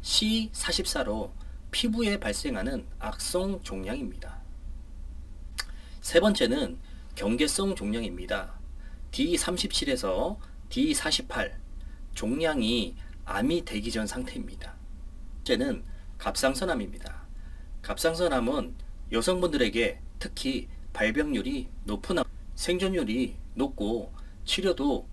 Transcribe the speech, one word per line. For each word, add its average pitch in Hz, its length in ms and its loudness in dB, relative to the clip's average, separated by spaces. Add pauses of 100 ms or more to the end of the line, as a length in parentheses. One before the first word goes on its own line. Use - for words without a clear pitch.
C 220 480 4
사십사로 - 880 0 (320)
피부에 220 480 4
발생하는 220 680 0 (100)
악성 180 640 0
종양입니다. 104 800 -4 (1600)
세 - 180 8
번째는 233 600 4 (340)
경계성 147 640 2
종양입니다. 101 840 -2 (520)
D 262 260 2
삼십칠에서 190 1000 2 (300)
D 285 260 4
사십팔, - 640 0 (560)
종양이 120 800 2 (300)
암이 143 400 2
되기 110 260 -2
전 110 160 0
상태입니다. - 680 -6 (680)
첫째는 123 400 2 (340)
갑상선암입니다. - 1120 0 (560)
갑상선암은 143 880 2 (380)
여성분들에게 123 880 4 (160)
특히 - 500 -2 (260)
발병률이 131 760 2 (140)
높은 104 340 0
암, 143 80 4 (300)
생존율이 180 800 2 (180)
높고 113 580 0 (320)
치료도 180 680 2